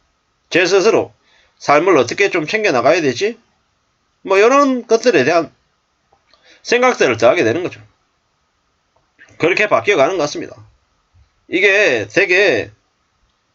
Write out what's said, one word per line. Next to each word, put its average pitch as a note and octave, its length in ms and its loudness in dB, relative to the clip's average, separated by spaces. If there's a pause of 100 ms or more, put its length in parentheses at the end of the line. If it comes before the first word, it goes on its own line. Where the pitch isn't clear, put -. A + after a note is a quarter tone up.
(500)
제 F3 160 0
스스로 F3 480 0 (460)
삶을 D#3+ 380 2
어떻게 D#3+ 320 -2
좀 E3+ 160 -4
챙겨나가야 E3+ 560 0
되지? F#3 360 -4 (840)
뭐 F#3+ 160 -2
이런 B3+ 480 2
것들에 A3 380 0
대한 D#3 280 -2 (1080)
생각들을 A3 560 0
더 A#2+ 120 4
하게 D#3+ 140 0
되는 B2+ 200 -2
거죠. - 180 -12 (1600)
그렇게 F3+ 300 0
바뀌어가는 F3+ 500 0
것 D3+ 60 -2
같습니다. - 320 -10 (920)
이게 F#3 600 0
되게 F3+ 640 0 (840)